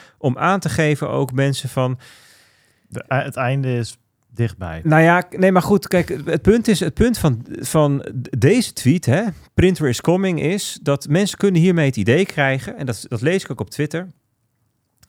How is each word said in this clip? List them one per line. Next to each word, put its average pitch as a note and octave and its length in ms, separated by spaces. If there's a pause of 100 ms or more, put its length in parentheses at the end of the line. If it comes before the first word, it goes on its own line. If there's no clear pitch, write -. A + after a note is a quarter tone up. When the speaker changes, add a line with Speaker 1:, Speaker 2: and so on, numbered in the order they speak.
(180)
Speaker 1:
om B2+ 200
aan F#3 220
te - 100
geven D3+ 400
ook C3+ 220
mensen C3+ 380
van B2+ 300 (880)
Speaker 2:
De, - 200
eh, C3 160
het C#3 120
einde C3 400
is A#2 220 (360)
dichtbij. F#2+ 500
Speaker 1:
Nou D#3 200
ja, F3 180
k-, - 160
nee, F#3 140
maar F3+ 100
goed, G3+ 260
kijk, F3 220 (160)
het D#3+ 160
punt A3 260
is, G#3 120
het E3 140
punt A#3 240
van, A#2+ 280 (140)
van D3 400 (220)
d-, A#2 200
deze G3+ 320
tweet, - 320
hè, F3+ 180 (300)
"Printer D#3+ 360
is A#2 120
coming", F3+ 400
is F3+ 400
dat C#3 280
mensen F#3 280
kunnen F#3 240
hiermee E3+ 240
het C3+ 120
idee A#2+ 280
krijgen, C3+ 520
en D3 80
dat, A#2 240
dat G#2+ 120
lees F3 220
ik - 80
ook B2 80
op G2 100
Twitter, D#3+ 380 (1000)